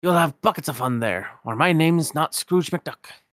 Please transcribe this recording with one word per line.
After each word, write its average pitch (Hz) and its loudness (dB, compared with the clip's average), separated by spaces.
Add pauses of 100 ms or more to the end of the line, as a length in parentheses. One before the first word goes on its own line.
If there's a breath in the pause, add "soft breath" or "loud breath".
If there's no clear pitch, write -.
You'll 180 0
have 170 2
buckets 202 0
of 139 -4
fun 127 -2
there, 98 -2 (160)
or 113 -4
my 165 2
name's 160 2
not 151 -2
Scrooge - 0
McDuck. - -8 (280)